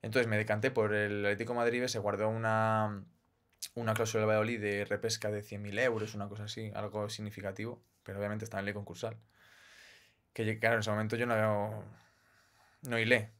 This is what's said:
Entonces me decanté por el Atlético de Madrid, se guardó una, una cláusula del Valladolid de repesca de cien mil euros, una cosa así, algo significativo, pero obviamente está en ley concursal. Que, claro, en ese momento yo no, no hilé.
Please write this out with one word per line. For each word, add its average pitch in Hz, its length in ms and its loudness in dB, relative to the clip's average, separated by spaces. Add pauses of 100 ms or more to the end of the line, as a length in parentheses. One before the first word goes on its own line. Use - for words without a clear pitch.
Entonces 117 260 2
me 110 80 2
decanté 107 340 2
por 107 240 2
el 104 300 2
Atlético 104 280 0
de 120 60 0
Madrid, 120 280 2
se 117 120 -2
guardó 101 300 0
una, 110 720 2 (720)
una 113 200 0
cláusula 110 280 2
del 110 60 4
Valladolid 107 320 2
de 101 240 0
repesca 104 460 -2
de 104 120 -4
cien 104 200 -10
mil 101 160 -6
euros, 110 360 0
una 104 140 -6
cosa 104 160 -10
así, 107 300 -8
algo 104 340 -4
significativo, 104 760 -8 (200)
pero 95 160 -10
obviamente 107 260 -4
está 101 140 -6
en 98 80 -4
ley 101 80 -4
concursal. 104 420 -8 (1160)
Que, 110 260 -2
claro, 113 180 4
en 110 40 4
ese 107 100 -2
momento 110 260 0
yo 120 100 0
no, 107 560 2 (1000)
no 120 160 0
hilé. 113 420 4